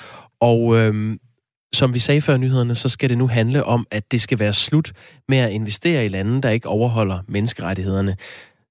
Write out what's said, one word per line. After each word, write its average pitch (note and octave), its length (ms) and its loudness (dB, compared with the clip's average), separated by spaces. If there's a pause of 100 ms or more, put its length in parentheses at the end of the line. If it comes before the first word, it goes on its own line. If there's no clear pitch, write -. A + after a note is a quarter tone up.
(400)
Og, A#2 360 4
øhm, A2 420 0 (560)
som B2+ 200 2
vi B2 40 0
sagde D3 220 2
før D3 160 2
nyhederne, B2+ 380 2
så B2 140 -2
skal C3 220 -2
det A#2+ 80 0
nu B2+ 80 2
handle A#2+ 380 0
om, A#2 260 0
at G#2+ 220 -6
det B2 80 0
skal - 180 -2
være G#2 140 0
slut - 400 0 (360)
med C3+ 100 2
at A#2+ 120 2
investere A2 540 -2
i G#2+ 40 0
lande, G2+ 340 -2
der B2+ 80 0
ikke A2 180 -2
overholder G#2+ 500 0 (100)
menneskerettighederne. G2 880 -2 (540)